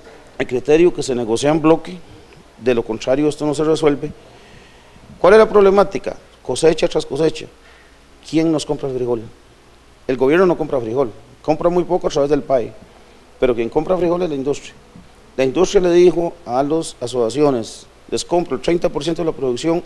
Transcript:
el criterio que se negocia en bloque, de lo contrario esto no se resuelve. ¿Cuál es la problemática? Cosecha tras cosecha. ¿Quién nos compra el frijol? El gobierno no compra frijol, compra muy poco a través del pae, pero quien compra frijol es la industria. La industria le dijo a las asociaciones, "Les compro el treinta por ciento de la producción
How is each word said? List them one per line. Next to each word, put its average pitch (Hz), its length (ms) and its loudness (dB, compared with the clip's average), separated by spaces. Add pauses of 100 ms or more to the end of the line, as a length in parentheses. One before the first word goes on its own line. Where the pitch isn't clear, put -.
(380)
el 127 80 -2
criterio 156 480 2
que 147 80 -6
se 135 120 -4
negocia 120 360 0
en 160 100 2
bloque, 165 380 2 (680)
de 123 100 2
lo 117 80 0
contrario 131 460 -2
esto 147 160 -6
no 151 80 0
se 151 120 -2
resuelve. 147 460 0 (1080)
¿Cuál 185 160 4
es 220 40 8
la 214 120 6
problemática? 196 640 2 (260)
Cosecha 160 460 0
tras 156 160 -4
cosecha. 151 400 -4 (840)
¿Quién 160 240 0
nos 147 140 -2
compra 143 240 -6
el 127 40 -6
frijol? 120 280 -4 (840)
El 131 120 -2
gobierno 147 260 4
no 170 140 2
compra 147 200 -4
frijol, 117 320 -2 (300)
compra 160 300 0
muy 175 140 0
poco 175 240 -2
a - 20 -12
través 143 180 0
del 143 140 0
pae, 123 320 -2 (680)
pero 123 140 2
quien 117 160 -2
compra 165 260 0
frijol 175 240 0
es 180 80 -2
la 151 60 -6
industria. 135 400 -6 (600)
La 131 100 0
industria 185 360 2
le 180 120 2
dijo 170 420 4 (100)
a 123 180 -2
las 156 380 -2
asociaciones, 120 840 -2 (240)
"Les 156 160 -4
compro 170 300 -2
el - 40 -6
treinta 170 300 0
por 156 120 -6
ciento 165 200 -4
de 165 80 -4
la - 40 -2
producción 135 520 -2